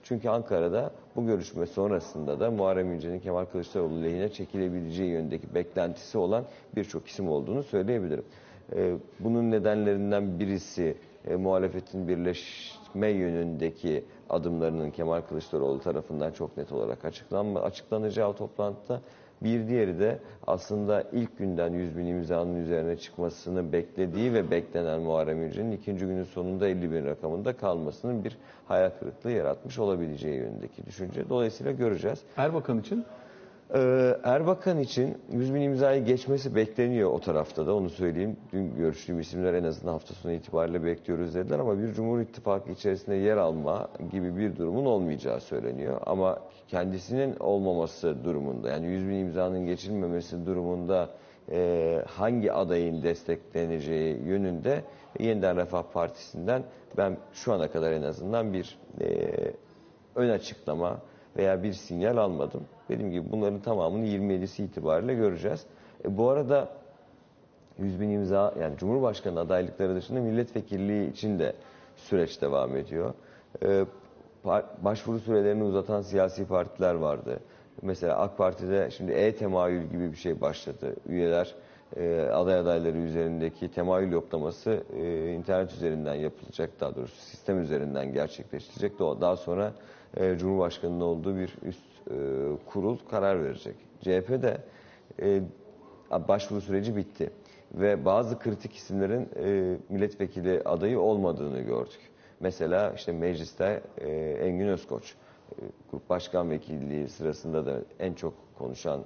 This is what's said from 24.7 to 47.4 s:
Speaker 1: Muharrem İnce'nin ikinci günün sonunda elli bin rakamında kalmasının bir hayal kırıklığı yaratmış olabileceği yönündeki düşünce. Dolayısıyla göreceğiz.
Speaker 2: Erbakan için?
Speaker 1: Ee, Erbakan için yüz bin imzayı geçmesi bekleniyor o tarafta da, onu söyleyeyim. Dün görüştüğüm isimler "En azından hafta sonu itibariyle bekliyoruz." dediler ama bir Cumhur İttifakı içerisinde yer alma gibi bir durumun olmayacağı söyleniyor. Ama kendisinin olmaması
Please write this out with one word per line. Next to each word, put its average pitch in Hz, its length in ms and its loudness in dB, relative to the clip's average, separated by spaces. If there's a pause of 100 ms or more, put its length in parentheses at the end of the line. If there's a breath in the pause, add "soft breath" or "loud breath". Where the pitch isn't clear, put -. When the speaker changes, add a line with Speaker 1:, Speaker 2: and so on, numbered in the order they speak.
Speaker 1:
Muharrem 80 420 2
İnce'nin 101 280 -4
ikinci 98 340 -4
günün 92 180 -2
sonunda 90 440 -2
elli 87 240 0
bin 78 140 0
rakamında 85 520 -2
kalmasının 95 680 -2
bir - 140 -6 (300 loud breath)
hayal 92 220 6 (100)
kırıklığı - 320 -6
yaratmış 107 480 -2
olabileceği 80 560 0
yönündeki 55 500 -6
düşünce. - 440 -6
Dolayısıyla 123 420 0
göreceğiz. 110 480 0 (180)
Speaker 2:
Erbakan 139 420 0
için? 226 260 -2 (680 loud breath)
Speaker 1:
Ee, 127 480 6
Erbakan 165 560 4
için 127 380 0 (140)
yüz 131 220 2
bin 143 80 2
imzayı 135 440 4
geçmesi 127 500 2
bekleniyor 110 560 4
o 73 80 2
tarafta 78 480 0
da, 101 80 4
onu 95 140 2
söyleyeyim. 90 480 0 (160)
Dün 90 240 -2
görüştüğüm 82 420 0
isimler 90 340 0
"En 87 100 2
azından 85 300 -2
hafta - 200 -6
sonu 87 180 -6
itibariyle 82 520 0
bekliyoruz." 85 520 -2
dediler 90 240 0
ama 107 200 2
bir 110 140 -2
Cumhur 113 260 0
İttifakı 101 520 -2
içerisinde 95 440 -2
yer 104 220 4
alma 80 500 2 (240)
gibi 90 260 -2
bir 101 200 0
durumun 87 280 0
olmayacağı 76 560 0
söyleniyor. 62 640 -4
Ama 92 340 2 (280 loud breath)
kendisinin 95 720 -2
olmaması 85 840 0